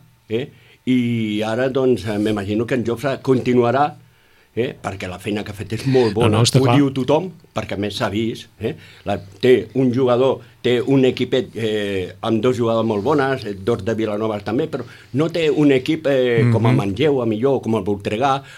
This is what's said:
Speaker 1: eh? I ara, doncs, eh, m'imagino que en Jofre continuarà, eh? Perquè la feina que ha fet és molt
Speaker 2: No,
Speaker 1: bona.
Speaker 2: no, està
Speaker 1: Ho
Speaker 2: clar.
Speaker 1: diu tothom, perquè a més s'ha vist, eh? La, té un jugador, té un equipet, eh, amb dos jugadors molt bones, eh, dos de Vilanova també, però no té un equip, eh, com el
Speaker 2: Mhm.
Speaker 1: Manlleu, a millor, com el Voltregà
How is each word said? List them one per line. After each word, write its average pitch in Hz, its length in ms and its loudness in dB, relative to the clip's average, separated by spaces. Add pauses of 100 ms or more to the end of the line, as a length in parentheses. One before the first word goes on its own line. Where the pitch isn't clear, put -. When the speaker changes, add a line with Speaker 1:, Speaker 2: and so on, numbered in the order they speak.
(300)
Speaker 1:
eh? 120 220 -6 (340)
I 117 560 0
ara, 113 280 0
doncs, 127 360 2
eh, 104 140 -2
m'imagino 107 480 -2
que 135 80 -2
en 113 100 -2
Jofre 117 340 -4
continuarà, 123 760 2 (600)
eh? 120 260 -4
Perquè 95 280 -8
la 87 80 -10
feina 104 260 -6
que 104 80 -14
ha 101 40 -12
fet 107 180 -10
és 117 140 -6
molt 127 260 4
Speaker 2:
No, 107 80 0
Speaker 1:
bona. 107 160 4
Speaker 2:
no, 117 60 4
està 131 160 4
Speaker 1:
Ho 127 60 4
Speaker 2:
clar. 120 120 4
Speaker 1:
diu 139 160 4
tothom, 139 380 0 (220)
perquè 101 200 -6
a 92 40 -8
més 101 180 -4
s'ha 113 140 -2
vist, 110 360 -4 (160)
eh? 110 140 -4 (300)
La, 98 120 -2
té 123 560 2
un 131 180 2
jugador, 123 480 2 (220)
té 120 240 2
un 135 180 4
equipet, 123 520 0
eh, 101 680 -2
amb 113 220 0
dos 123 120 2
jugadors 113 300 0
molt 104 180 -2
bones, 135 420 0
eh, 104 140 -8
dos 104 240 -2
de 110 120 -2
Vilanova 107 460 -4
també, 127 280 -2
però 123 160 -8 (280)
no 156 180 0
té 165 180 0
un 147 220 4
equip, 151 360 0
eh, 123 460 2
com 110 140 2
el 127 60 4
Speaker 2:
Mhm. - 40 4
Speaker 1:
Manlleu, 123 460 0
a - 20 -2
millor, 113 380 0
com 113 120 -2
el 104 80 -2
Voltregà 107 600 -2 (140)